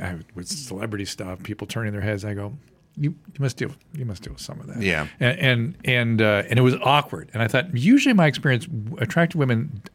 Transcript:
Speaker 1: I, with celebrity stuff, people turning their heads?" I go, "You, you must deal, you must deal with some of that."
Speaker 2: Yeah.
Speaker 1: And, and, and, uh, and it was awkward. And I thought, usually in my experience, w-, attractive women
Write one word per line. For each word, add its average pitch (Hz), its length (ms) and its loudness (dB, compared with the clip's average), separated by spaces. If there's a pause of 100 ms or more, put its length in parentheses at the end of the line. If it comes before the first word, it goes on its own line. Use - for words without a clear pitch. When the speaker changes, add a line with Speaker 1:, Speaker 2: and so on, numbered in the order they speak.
Speaker 1:
I, 90 160 -6 (180)
with 87 140 -12
celebrity 110 560 -8
stuff, 92 380 -10
people 104 240 -8
turning 110 260 -4
their 101 100 -4
heads?" 104 220 -2
I 104 100 -6
go, 101 220 -8 (400)
"You, 147 140 0
you - 300 -12
must 135 160 -2
deal, - 160 -4 (220)
you 135 100 -8
must 104 180 -8
deal - 100 -12
with - 100 -16
some - 180 -12
of - 80 -16
that." 117 140 -10
Speaker 2:
Yeah. 82 240 0 (120)
Speaker 1:
And, 127 200 2
and, 127 360 2 (100)
and, 117 380 2
uh, 104 260 4
and 117 100 2
it 127 40 8
was 127 200 6
awkward. 143 500 2
And 113 100 -2
I 113 60 2
thought, 135 280 0
usually 262 340 4
in 233 60 6
my 170 100 6
experience, 131 400 0
w-, 113 360 -8
attractive 170 360 2
women 123 440 0 (120)